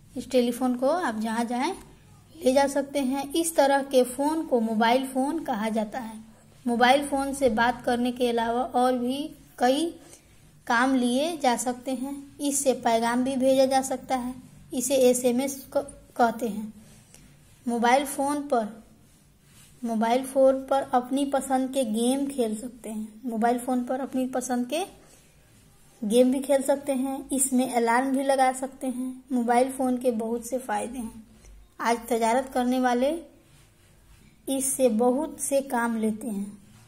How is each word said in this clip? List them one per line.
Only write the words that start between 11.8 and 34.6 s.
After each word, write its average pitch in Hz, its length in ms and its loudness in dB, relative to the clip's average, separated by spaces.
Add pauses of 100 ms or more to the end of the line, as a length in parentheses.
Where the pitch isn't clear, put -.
हैं। 262 500 -8
इससे 285 340 2
पैगाम 233 500 0
भी 269 120 -2
भेजा 262 300 4
जा 262 160 2
सकता 262 340 -4
है। 247 180 -6 (400)
इसे 269 220 0
एसएमएस 254 600 2 (160)
क-, 285 60 -2 (380)
कहते 233 320 0
हैं। 214 240 -8 (960)
मोबाइल 240 380 4
फ़ोन 285 380 -2
पर, 240 260 -2 (1120)
मोबाइल 233 440 0
फ़ोन 269 340 4 (100)
पर 269 120 2 (120)
अपनी 254 300 0
पसंद 262 500 -2
के 269 100 2
गेम 240 420 0
खेल 226 300 -2
सकते 233 340 -12
हैं। 214 340 -12
मोबाइल 233 340 0
फ़ोन 247 260 -2
पर 262 160 -4
अपनी 254 260 -4
पसंद 247 400 -4
के 302 180 -4 (1160)
गेम 247 300 4
भी 277 80 -2
खेल 269 220 2
सकते 277 300 -2
हैं। 269 380 -4
इसमें 254 440 0
अलार्म 240 420 2
भी 277 60 0
लगा 262 300 4
सकते 262 340 -8
हैं। 254 460 -6
मोबाइल 247 400 2
फ़ोन 254 260 0
के 247 120 0
बहुत 226 360 -4
से 262 120 -4
फ़ायदे 220 400 -6
हैं। 226 280 -12 (540)
आज 240 280 0
तजारत 233 460 2
करने 254 260 2
वाले 254 340 2 (1300)
इससे 269 400 0